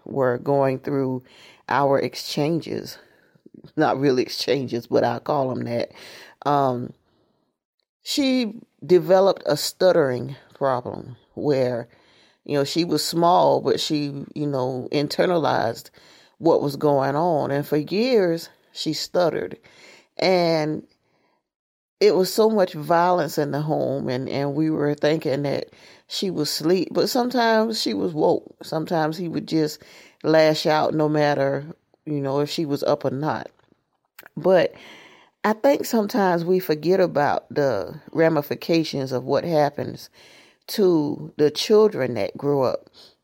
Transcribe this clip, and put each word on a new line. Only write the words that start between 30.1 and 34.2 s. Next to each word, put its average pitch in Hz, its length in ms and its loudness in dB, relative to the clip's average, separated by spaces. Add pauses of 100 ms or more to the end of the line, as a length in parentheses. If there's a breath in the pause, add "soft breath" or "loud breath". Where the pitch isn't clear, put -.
lash 156 420 4
out 156 280 2
no 156 140 2
matter, 143 560 0 (420)
you 147 140 -4
know, 139 200 -2
if 147 100 -2
she 170 160 -4
was 143 180 -2
up 147 220 0
or 135 60 0
not. 143 380 -4 (840)